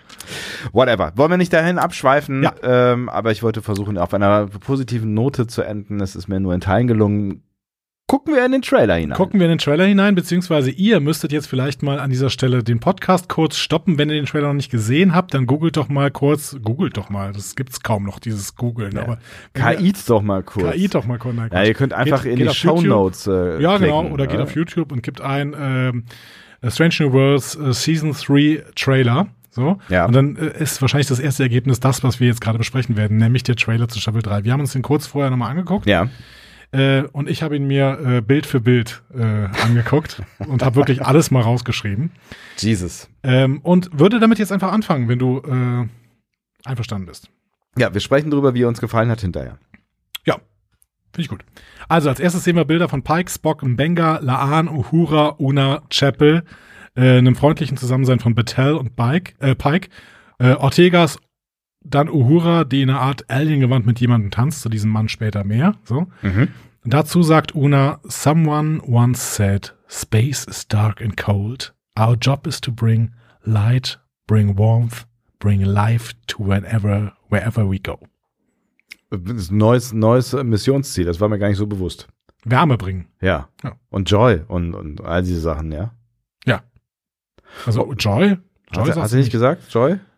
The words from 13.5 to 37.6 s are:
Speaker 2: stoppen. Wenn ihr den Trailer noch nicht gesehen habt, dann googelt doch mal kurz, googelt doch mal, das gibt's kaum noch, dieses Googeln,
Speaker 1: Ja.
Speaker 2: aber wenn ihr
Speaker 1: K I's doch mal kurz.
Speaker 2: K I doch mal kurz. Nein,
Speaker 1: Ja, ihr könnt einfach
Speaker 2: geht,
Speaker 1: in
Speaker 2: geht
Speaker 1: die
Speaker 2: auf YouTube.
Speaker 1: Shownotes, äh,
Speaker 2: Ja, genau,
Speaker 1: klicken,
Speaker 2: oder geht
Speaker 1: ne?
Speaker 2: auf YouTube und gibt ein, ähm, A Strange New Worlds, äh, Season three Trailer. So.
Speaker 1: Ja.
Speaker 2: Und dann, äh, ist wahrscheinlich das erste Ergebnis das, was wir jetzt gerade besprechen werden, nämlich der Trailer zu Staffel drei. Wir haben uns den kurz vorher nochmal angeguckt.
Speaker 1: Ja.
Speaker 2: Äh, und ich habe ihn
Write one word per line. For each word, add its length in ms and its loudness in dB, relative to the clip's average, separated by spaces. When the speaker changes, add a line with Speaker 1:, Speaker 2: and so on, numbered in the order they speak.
Speaker 2:
stoppen. 400 0
Wenn 120 0
ihr 60 -2
den 100 -2
Trailer 220 -2
noch 60 -2
nicht 180 -4
gesehen 420 2
habt, 200 0
dann 120 0
googelt 300 0
doch 140 -2
mal 200 0
kurz, 540 -2
googelt 320 -2
doch 140 -8
mal, 240 -8
das 240 -12
gibt's 260 -10
kaum 220 -2
noch, 140 -10
dieses 360 -8
Googeln, 400 -6
Speaker 1:
Ja. 60 -6
Speaker 2:
aber 160 -6
wenn 80 -6
ihr 140 2
Speaker 1:
K 60 -4
I's 240 0
doch 160 4
mal 200 -2
kurz. 260 -4
Speaker 2:
K 80 -2
I 120 0
doch 180 -2
mal 140 -6
kurz. 160 -6
Nein, 160 -6
Speaker 1:
Ja, 120 0
ihr 100 4
könnt 180 0
einfach 320 0
Speaker 2:
geht, 80 -4
Speaker 1:
in 60 0
Speaker 2:
geht 80 2
Speaker 1:
die 40 2
Speaker 2:
auf 60 -2
YouTube. 240 2
Speaker 1:
Shownotes, 480 2
äh, 340 0
Speaker 2:
Ja, 160 2
genau, 220 2
Speaker 1:
klicken, 140 -4
Speaker 2:
oder 140 -2
geht 100 -4
Speaker 1:
ne? 60 -2
Speaker 2:
auf 120 -6
YouTube 380 -4
und 100 -6
gibt 160 -10
ein, 400 -4
ähm, 460 -2
A 100 -2
Strange 300 2
New 100 2
Worlds, 460 2
äh, 160 -2
Season 400 0
three 460 2
Trailer. 500 2
So. 280 0
Speaker 1:
Ja. 160 2
Speaker 2:
Und 100 4
dann, 220 2
äh, 260 -6
ist 180 -4
wahrscheinlich 260 2
das 120 -2
erste 240 -2
Ergebnis 380 0
das, 240 0
was 160 0
wir 60 4
jetzt 120 0
gerade 180 -2
besprechen 380 -2
werden, 220 0
nämlich 260 2
der 140 -2
Trailer 320 -2
zu 100 -8
Staffel 220 -4
drei. 240 -4
Wir 80 0
haben 80 0
uns 100 -4
den 100 -4
kurz 260 -2
vorher 220 -2
nochmal 220 -2
angeguckt. 360 -2
Speaker 1:
Ja. 200 2
Speaker 2:
Äh, 300 2
und 160 -6
ich 140 -4
habe 120 -4
ihn 100 -2